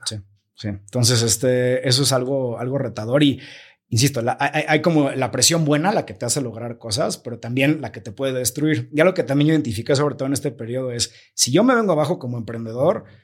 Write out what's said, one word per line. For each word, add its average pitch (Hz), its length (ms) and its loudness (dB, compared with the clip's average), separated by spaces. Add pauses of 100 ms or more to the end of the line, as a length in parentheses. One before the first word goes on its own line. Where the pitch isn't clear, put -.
Sí, 107 120 -6 (360)
sí. - 140 -10
Entonces, 117 540 0
este, 127 680 2
eso 131 160 2
es 127 80 2
algo, 127 480 -2
algo 127 180 -4
retador 120 460 0
y, 143 160 2 (500)
insisto, 127 340 2
la, 120 160 -2
hay, 143 280 0
hay 151 140 2
como 156 300 2
la 127 180 -2
presión 160 360 2
buena, 151 260 2
la 202 140 0
que 101 100 -14
te - 100 -8
hace 120 160 -2
lograr 117 380 -8
cosas, 135 380 -4
pero 117 200 -12
también 135 420 0
la 123 120 -8
que 107 100 -14
te 107 100 -14
puede 135 220 -4
destruir. 127 580 -2
Y 147 100 2
algo 185 120 6
que 175 80 -2
también 143 280 2
yo 156 40 4
identifiqué, 120 420 0
sobre 139 200 0
todo 135 100 -6
en 139 80 -2
este 143 160 -4
periodo, 123 420 -8
es, 117 220 -6 (220)
si - 160 0
yo 170 120 6
me 254 120 6
vengo 220 160 2
abajo 151 260 2
como 120 220 -8
emprendedor, 117 640 -2 (180)